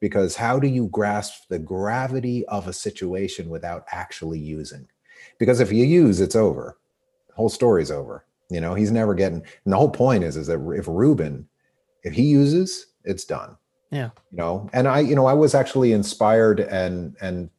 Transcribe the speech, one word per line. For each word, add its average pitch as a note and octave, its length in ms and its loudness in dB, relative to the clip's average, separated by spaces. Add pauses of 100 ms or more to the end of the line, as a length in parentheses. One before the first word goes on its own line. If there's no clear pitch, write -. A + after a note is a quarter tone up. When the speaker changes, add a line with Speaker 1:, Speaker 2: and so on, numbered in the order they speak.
Speaker 1:
because G2 340 0
how A#2+ 240 -2
do C#3 80 2
you B2+ 200 0
grasp G#2 640 -4
the F2+ 100 -6
gravity A#2+ 880 -4
of G2 200 -8
a F2+ 60 -8
situation F#2 800 -8
without E2 420 -10
actually D#2+ 460 -10
using? D2+ 500 -12 (500)
Because A#2+ 220 4
if G2 100 2
you A#2 140 4
use, C#3+ 360 6
it's F#2 140 2
over. F#2+ 420 0 (520)
The - 60 -20
whole A2 160 0
story's F2+ 400 2
over. C#2 340 -10 (240)
You E2+ 140 -4
know, F2 120 -4
he's G#2 160 2
never A2 240 2
getting, E2+ 300 -2 (200)
and G2 80 0
the F#2+ 40 4
whole D3 140 4
point A#2+ 340 2
is, D2+ 120 -6
is D2+ 120 -6
that E2 100 -2 (180)
if G2 120 -6
Ruben, E2+ 580 0 (560)
if - 120 -10
he A#2 80 2
uses, D3 640 2 (180)
it's F#2+ 200 -6
done. - 320 -10 (340)
Speaker 2:
Yeah. B2+ 200 -6 (200)
Speaker 1:
You F2+ 80 -12
know, F2+ 340 -6
and B2+ 160 2
I, C#3 120 2
you C#3+ 160 2
know, C3 100 4
I C3 80 4
was D3 200 4
actually C3 380 2
inspired G#2+ 680 4
and, F2+ 600 -4
and, F2+ 380 -8